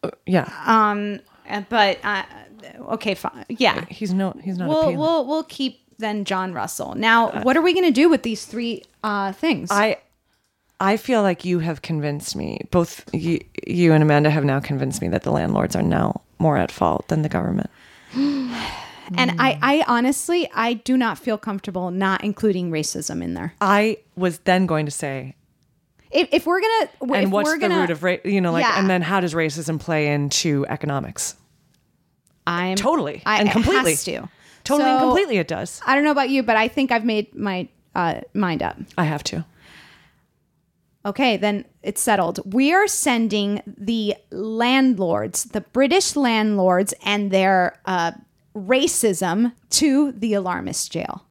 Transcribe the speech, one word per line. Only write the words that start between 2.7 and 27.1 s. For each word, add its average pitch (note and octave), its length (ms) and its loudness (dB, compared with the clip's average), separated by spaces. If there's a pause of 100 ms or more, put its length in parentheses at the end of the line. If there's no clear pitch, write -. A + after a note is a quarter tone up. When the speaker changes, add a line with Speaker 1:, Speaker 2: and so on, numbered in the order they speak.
Speaker 2:
okay, G#3+ 220 -4
fine. - 360 -10
Yeah. A3+ 400 0
Speaker 1:
He's F#3 240 -4
no, F#3+ 280 -2
he's F#3 140 -6
not F3+ 80 -4
a - 40 -2
Speaker 2:
We'll, D#4 200 2
Speaker 1:
Peel. - 100 -2
Speaker 2:
we'll, D#4 280 0
we'll D#4 180 -2
keep - 360 -8 (180)
then G#3+ 260 -6
John F#3 300 -4
Russell. - 400 -6
Now, A3+ 340 4
Speaker 1:
Uh, - 140 -6
Speaker 2:
what B3+ 160 2
are - 40 4
we F4+ 120 4
gonna F4+ 160 4
do C4+ 180 4
with D#4+ 140 4
these A3+ 240 -6
three, A#3 360 -6 (220)
uh, G3+ 280 -2
things? G3+ 380 -2
Speaker 1:
I, G#3 280 2 (840)
I G3 160 2
feel A3 260 2
like F#3 220 0
you F3+ 140 2
have D#3+ 240 -2
convinced D3 540 -4
me, D2 240 -6 (100)
both - 420 0
y-, E3+ 280 0 (260)
you F3 280 6
and D3+ 80 8
Amanda D3+ 280 6
have D3 140 0
now C#3 160 0
convinced C3+ 420 -4
me F2 60 -2
that - 160 0
the - 80 0
landlords - 420 0
are - 80 0
now - 380 0 (180)
more D3+ 180 2
at F#2 140 0
fault - 380 0
than D#3 140 0
the D3+ 60 -2
government. - 400 -2 (460)
Speaker 2:
<sighs> - 0 -
And B3 1300 -4
I, B3 200 2
I C#4 280 4
honestly, C4+ 680 0
I A#3 200 0
do B3+ 220 0
not A3+ 220 0
feel A3 200 -4
comfortable F#3+ 520 -6
not F#3+ 320 0
including G3 480 0
racism - 540 -4
in - 100 -4
there. F2 260 -8
Speaker 1:
I G#3 360 2 (200)
was F3+ 240 -2
then F#3 260 2
going D#3 180 0
to D3 80 -6
say, C3+ 420 -8 (800)
Speaker 2:
If, D4+ 180 2
if - 160 2
we're F4+ 140 2
gonna, A4 300 0 (100)
w-, B3+ 160 -2